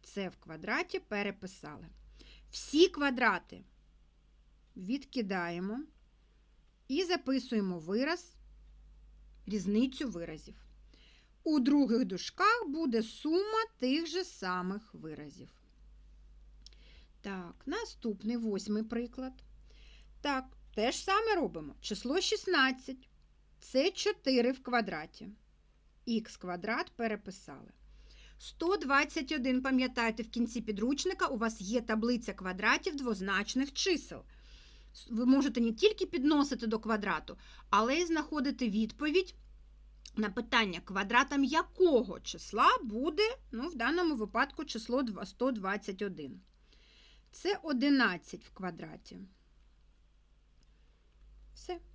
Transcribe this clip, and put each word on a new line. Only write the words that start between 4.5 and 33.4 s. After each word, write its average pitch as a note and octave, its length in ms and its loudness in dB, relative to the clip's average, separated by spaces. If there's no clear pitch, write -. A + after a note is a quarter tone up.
відкидаємо F#3+ 1040 -4
і D#4 160 0
записуємо B3+ 760 0
вираз, A#3+ 560 -2
різницю G#3+ 640 0
виразів. E3+ 460 -12
У D4+ 160 4
других B3 440 6
дужках G4 640 2
буде C4+ 340 0
сума G4+ 600 0
тих C#4+ 280 0
же F4 180 -4
самих F#3 720 -6
виразів. D3+ 540 -14
Так, F#3 460 -12
наступний, A#3+ 680 -6
восьмий G#3+ 460 -2
приклад. A#3+ 500 -8
Так, C4+ 240 0
те A3+ 180 2
ж - 60 -6
саме G#4+ 360 2
робимо. D#3+ 460 -2
Число B3 400 -2
шістнадцять — C4+ 880 0
це D4 300 2
чотири C4+ 600 2
в C4 100 -8
квадраті. F#3 680 -4
Ікс A3+ 300 -2
квадрат F#3 600 -4
переписали. G#3 720 -6
Сто - 380 -2
двадцять D4 560 0
один, B3+ 300 2
пам'ятаєте, B3 600 0
в A3+ 60 -8
кінці A#3 320 -2
підручника C#4+ 680 0
у C#4 100 -2
вас A3+ 240 -2
є G#3+ 200 0
таблиця A3+ 520 0
квадратів G3 640 0
двозначних G#3 760 -2